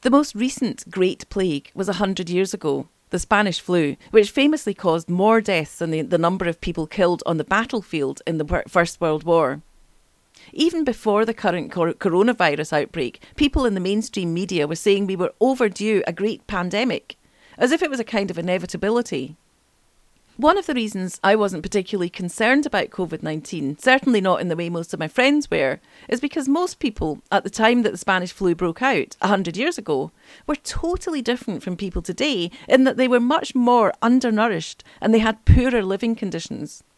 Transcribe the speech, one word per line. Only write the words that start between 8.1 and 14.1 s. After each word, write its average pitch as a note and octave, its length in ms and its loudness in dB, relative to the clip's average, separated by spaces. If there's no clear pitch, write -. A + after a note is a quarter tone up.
in E3 140 -2
the D3+ 60 -2
Wor-, E3 220 -2
First E3+ 320 0
World D#3 240 0
War. D#3 380 2
Even E4 320 0
before A3 420 0
the A3+ 80 -4
current F3 380 -2
cor-, E3+ 220 0
coronavirus F3 800 2
outbreak, D3 480 -4
people C#4 320 2
in G#3 80 0
the F#3+ 40 -2
mainstream F#3+ 540 -2